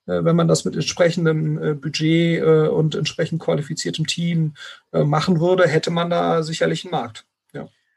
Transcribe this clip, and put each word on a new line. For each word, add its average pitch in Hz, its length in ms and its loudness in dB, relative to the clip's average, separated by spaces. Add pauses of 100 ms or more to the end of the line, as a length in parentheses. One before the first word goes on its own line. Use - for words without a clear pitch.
äh, 175 200 0
wenn 165 100 4
man 165 140 4
das 160 160 2
mit 175 100 -4
entsprechendem, 160 880 0
äh, 156 100 0
Budget, 156 680 0
äh, 156 260 4
und 156 280 0
entsprechend 160 440 -4
qualifiziertem 160 680 -4
Team, 165 480 -2 (360)
äh, 139 140 2
machen 156 340 2
würde, 180 300 4
hätte 156 200 0
man 170 200 -2
da 170 340 0
sicherlich 160 400 -2
einen 180 80 -14
Markt. 120 320 -6 (300)
Ja. - 160 -12 (280)